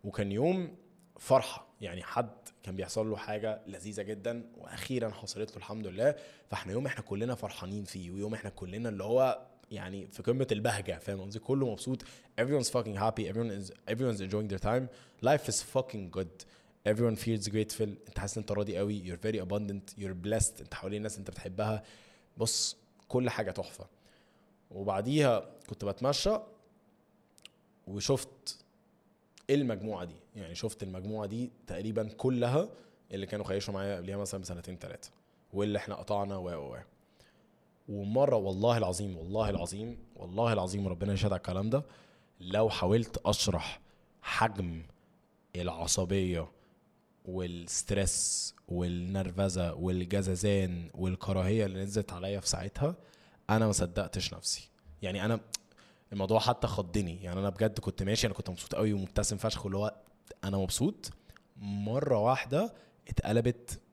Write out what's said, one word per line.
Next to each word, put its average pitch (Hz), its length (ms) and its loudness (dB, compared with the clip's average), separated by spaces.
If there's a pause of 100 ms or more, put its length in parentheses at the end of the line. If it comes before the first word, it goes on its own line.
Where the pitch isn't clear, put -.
وكان 101 280 -2
يوم 165 440 2 (420)
فرحة، - 500 4 (140)
يعني 90 220 -8
حد 120 260 -2 (340)
كان 95 120 -8
بيحصل 107 340 -2
له 107 60 0
حاجة 107 520 -4
لذيذة 98 340 -8
جدًا، 110 440 -4 (120)
وأخيرًا - 520 -4
حصلت - 420 -8
له - 60 -14
الحمد 104 300 -8
لله. 113 280 2 (340)
فإحنا - 240 -6
يوم 131 120 -2
إحنا 123 160 -4
كلنا 113 340 -2
فرحانين 101 480 -8
فيه، 90 280 -10
ويوم 101 220 -4
إحنا 104 160 -6
كلنا 101 400 -6
اللي 98 140 -4
هو 123 440 4 (240)
يعني 95 360 -8
في - 160 -14
قمة 127 280 2
البهجة، 104 480 0
فاهم 98 220 -4
قصدي؟ 101 180 -8
كله 135 320 2
مبسوط، 131 320 -4 (380)
everyone's 135 260 2
fucking 107 300 0
happy, 110 340 2
everyone 113 200 0
is, 98 200 -8 (200)
everyone's 113 300 2
enjoying 104 300 0
their 95 120 -2
time, 123 240 2 (380)
life 139 240 6
is - 140 0 (120)
fucking 101 420 -2
good, 90 280 -6 (440)
everyone 110 260 4
feels 107 360 0
grateful، 107 300 0
أنت - 380 -4
حاسس 101 180 -4
إن 107 40 -4
أنت 104 100 -4
راضي 101 260 0
قوي، 101 260 0
you're 87 160 -6
very 110 200 0
abundant, 101 600 -4
you're 95 280 -4
blessed، 110 340 2
أنت - 120 -12
حوالين 104 280 -4
ناس 107 160 -6
أنت 98 140 -10
بتحبها، 104 520 -2 (540)
بص - 400 0 (300)
كل 127 220 2
حاجة 104 220 -2
تحفة. - 340 -8 (840)
وبعديها 107 800 2 (200)
كنت - 160 -8
بتمشى 139 520 2 (1500)
وشفت - 800 -2 (840)
المجموعة 107 560 2
دي، 85 100 -12 (200)
يعني 87 200 -10
شفت - 280 -4
المجموعة 98 440 -6
دي 120 240 -4 (160)
تقريبًا 107 500 -2
كلها 127 520 2 (420)
اللي 98 140 -4
كانوا 104 200 -6
خايشوا 98 280 -2
معايا 98 240 -2
قبليها 95 200 -6
مثلًا 98 240 -4
بسنتين 90 380 -8
تلاتة، - 300 -12 (440)
واللي 101 240 2
إحنا 101 180 -4
قطعنا 101 420 -2
و، 90 120 -4
و، 71 240 -6
و. 60 40 -10 (1120)
ومرة 113 460 4
والله 104 420 4
العظيم، 92 400 0
والله 101 320 0
العظيم، 98 480 -4 (180)
والله 104 380 2
العظيم 98 340 0
ربنا 92 260 0
يشهد 98 180 2
على 92 60 2
الكلام 95 320 -2
ده، 139 160 2 (540)
لو 101 300 4
حاولت 104 560 2
أشرح - 560 0 (400)
حجم 92 600 0 (720)
العصبية 87 960 0 (760)
والستريس 90 1300 -2 (120)
والنرفزة 90 1080 0
والجزازان 92 1200 2
والكراهية 95 720 2
اللي 95 180 -2
نزلت 101 300 -2
عليا 95 260 -2
في - 100 -2
ساعتها، 143 460 0 (540)
أنا 110 160 6
ما 107 60 6
صدقتش 95 600 0
نفسي. - 360 -6 (320)
يعني 98 240 -2
أنا 113 140 4 (720)
الموضوع 101 260 6
حتى 123 280 4
خضني، 90 560 0
يعني 90 160 -2
أنا 98 100 2
بجد 101 300 2
كنت - 240 -4
ماشي، 110 240 2
أنا 98 80 0
كنت - 140 -6
مبسوط - 260 -6
قوي 107 180 4
ومبتسم 101 440 0
فشخ، - 280 -2
واللي 98 120 0
هو 104 180 0 (480)
أنا 196 140 2
مبسوط، 160 520 0 (480)
مرة 107 600 2
واحدة 131 540 4 (340)
اتقلبت - 720 2 (140)